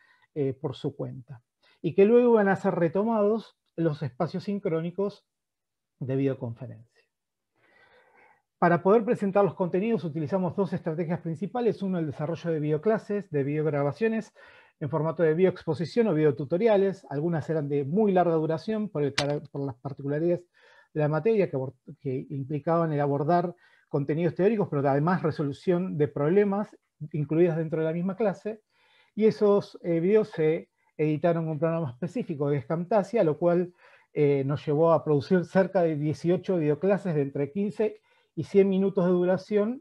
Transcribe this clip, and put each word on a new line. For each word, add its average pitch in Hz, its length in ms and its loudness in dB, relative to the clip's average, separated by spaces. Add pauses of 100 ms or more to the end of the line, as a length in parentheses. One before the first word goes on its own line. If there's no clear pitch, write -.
(340)
eh, 139 180 -2
por 127 220 -8
su - 220 -8
cuenta. 131 460 -12 (380)
Y 165 140 -4
que 196 120 6
luego 240 260 6
iban 208 160 4
a 190 80 2
ser 190 180 -2
retomados 208 840 0 (200)
los 165 260 -2
espacios 160 420 -6
sincrónicos 196 800 -4 (760)
de 131 160 -4
videoconferencia. 120 880 -6 (1500)
Para 175 240 2
poder 208 220 4
presentar 202 400 0
los 180 100 0
contenidos 190 480 -2
utilizamos 160 540 -4
dos 196 160 -2
estrategias 165 480 -6
principales. 196 600 -4
Uno, 185 180 -2
el 160 60 -2
desarrollo 151 440 -6
de 160 80 -2
videoclases, 190 720 -2
de 139 140 -2
videograbaciones 151 920 -2 (440)
en 143 120 -6
formato 160 320 -2
de 156 100 4
videoexposición 175 760 0
o 180 60 2
videotutoriales. 180 920 2
Algunas 165 400 -4
eran 156 200 -2
de 143 160 -2
muy 196 280 2
larga 175 220 4
duración 160 560 -2
por 147 120 -4
el 139 120 -2
cara-, 147 260 -4 (100)
por 143 140 -8
las 139 120 -8
particularidades 151 680 -4 (480)
de 156 80 -4
la 151 80 2
materia 170 400 0
que - 80 -6
abor-, 131 200 -8 (240)
que 135 280 -6
implicaban 156 640 -2
el 147 80 0
abordar 147 540 0 (340)
contenidos 151 460 -2
teóricos, 202 340 0
pero 143 180 -2
además 143 360 2
resolución 175 720 -2
de 147 120 0
problemas 196 680 0 (360)
incluidas 156 440 2
dentro 160 240 -4
de 160 60 -2
la 160 80 -2
misma 185 220 -4
clase. 214 440 -4 (540)
Y 208 100 0
esos, 202 580 2
eh, 170 180 0
videos 208 280 4
se 160 400 0 (300)
editaron 160 460 0
con 160 80 -4
un 151 60 -6
programa 165 320 -2
específico, 151 600 -4
que 147 60 2
es 135 100 -4
Camtasia, 185 580 0
lo 151 140 0
cual, 175 340 2 (400)
eh, 143 320 2
nos 143 200 -4
llevó 160 280 4
a 156 120 2
producir 156 400 2
cerca 185 380 2
de 160 140 2
dieciocho 170 600 -2
videoclases 170 560 0
de 147 80 2
entre 139 280 -4
quince 208 500 -4 (340)
y 151 100 -4
cien 196 240 6
minutos 190 380 2
de 185 60 4
duración 190 680 0